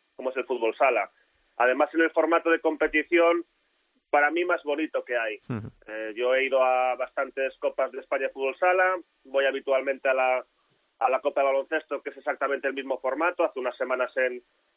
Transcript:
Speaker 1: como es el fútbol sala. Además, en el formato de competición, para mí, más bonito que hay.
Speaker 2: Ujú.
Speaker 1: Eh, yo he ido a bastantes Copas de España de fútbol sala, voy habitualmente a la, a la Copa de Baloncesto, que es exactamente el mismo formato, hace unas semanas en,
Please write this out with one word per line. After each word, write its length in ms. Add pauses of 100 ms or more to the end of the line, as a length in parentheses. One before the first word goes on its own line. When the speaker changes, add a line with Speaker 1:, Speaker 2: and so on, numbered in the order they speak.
(160)
Speaker 1:
como 140
es 60
el 100
fútbol 300
sala. 340 (460)
Además, 360
en 100
el 100
formato 360
de 120
competición, 840 (640)
para 220
mí, 160
más 160
bonito 420
que 140
hay. 220 (100)
Speaker 2:
Ujú. 200 (160)
Speaker 1:
Eh, 300
yo 180
he 120
ido 180
a 300
bastantes 640
Copas 340
de 80
España 280
de 40
fútbol 240
sala, 400 (280)
voy 200
habitualmente 640
a 60
la, 320 (540)
a 100
la 100
Copa 220
de 60
Baloncesto, 540
que 80
es 60
exactamente 500
el 80
mismo 240
formato, 460
hace 160
unas 160
semanas 400
en, 260 (340)